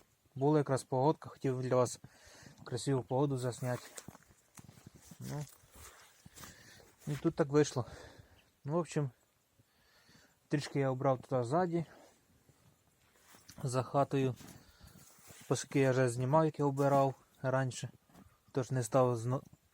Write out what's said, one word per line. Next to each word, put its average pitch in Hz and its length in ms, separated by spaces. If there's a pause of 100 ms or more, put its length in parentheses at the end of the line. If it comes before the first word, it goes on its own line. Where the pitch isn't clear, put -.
(340)
була 147 240
якраз 135 260
погодка, 135 440
хотів 127 320
для 127 160
вас 123 240 (640)
красиву 127 380
погоду 135 360
засняти. 123 440 (1400)
Ну, 139 240 (1600)
і 147 100
тут 160 180
так 156 140
вийшло. 143 380 (800)
Ну, 139 80
в 165 40
общем, 151 340 (1400)
трішки 147 300
я 135 120
обрав 131 300
туди 127 240
ззаді, 165 400 (1800)
за 131 200
хатою, 135 520 (1120)
оскільки - 320
я 135 100
вже 127 180
знімав, 127 360
як 156 140
я 147 60
обирав 139 500 (280)
раніше, 131 460 (640)
тож - 180
не 127 120
став 123 340
зно-, 123 260 (320)